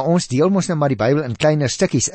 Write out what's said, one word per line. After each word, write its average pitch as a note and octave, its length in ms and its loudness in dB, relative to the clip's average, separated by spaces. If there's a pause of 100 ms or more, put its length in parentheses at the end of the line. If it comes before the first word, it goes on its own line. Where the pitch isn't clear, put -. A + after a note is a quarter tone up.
ons F3 240 0
deel D3+ 200 2
mos F#3+ 200 0
nou E3 80 -2
maar C#3+ 140 2
die G#2+ 60 -6
Bybel C#3 260 0
in A#2 140 -6
kleiner D3+ 320 2
stukkies - 440 0